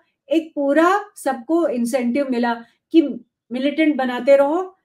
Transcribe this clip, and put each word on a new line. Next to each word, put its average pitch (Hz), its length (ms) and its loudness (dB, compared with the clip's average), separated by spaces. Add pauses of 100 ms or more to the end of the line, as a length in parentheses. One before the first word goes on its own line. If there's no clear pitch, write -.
(280)
एक 311 260 -2
पूरा 330 500 2 (120)
सबको 294 520 -2
incentive 247 640 -2
मिला 240 240 -2 (380)
कि 320 100 6 (500)
militant 285 440 0
बनाते 247 400 2
रहो 311 480 0